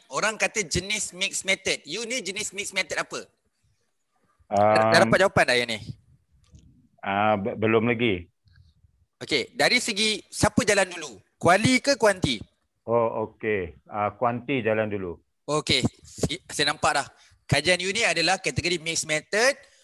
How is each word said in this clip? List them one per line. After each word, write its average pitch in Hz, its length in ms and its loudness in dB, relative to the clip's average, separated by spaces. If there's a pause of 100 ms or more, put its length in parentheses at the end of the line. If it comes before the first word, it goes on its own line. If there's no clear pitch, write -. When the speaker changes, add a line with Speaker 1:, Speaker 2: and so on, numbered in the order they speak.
(100)
Speaker 1:
orang 185 240 -2
kata 196 320 -2
jenis 196 480 -4
mixed 185 320 -6
method. 190 360 -2
You 185 200 -8
ni 240 160 -6
jenis 196 320 -8
mixed 196 240 -10
method 185 240 -4
apa? 156 220 -8 (1300)
Dah, 107 400 4
dah 110 80 4
Speaker 2:
Um, - 80 6
Speaker 1:
dapat 143 160 2
jawapan 190 240 2
dah 123 120 2
yang 120 120 -2
ni? 107 80 -6 (1200)
Speaker 2:
Ah, 101 360 2
be-, 101 200 -4
belum 113 320 2
lagi. 110 400 -2 (960)
Speaker 1:
Okey, 123 320 -4
dari 185 240 2
segi 214 520 -2
siapa - 320 2
jalan 196 240 4
dulu? 170 240 -12 (260)
Kuali 220 480 4
ke 277 160 2
kuanti? 185 400 2 (480)
Speaker 2:
Oh, 113 400 0
okey. 101 480 -4 (140)
Ah, 104 240 -2
kuanti 120 500 -2
jalan 110 240 2
dulu. 95 320 -6 (240)
Speaker 1:
Okey, 147 400 0 (160)
si-, - 480 -6
saya 147 240 -2
nampak 151 240 0
dah. 131 100 -2 (380)
Kajian 170 380 2
you 190 100 -2
ni 220 140 0
adalah 170 340 2
kategori 160 400 -4
mixed 160 240 -4
method, 202 480 0 (320)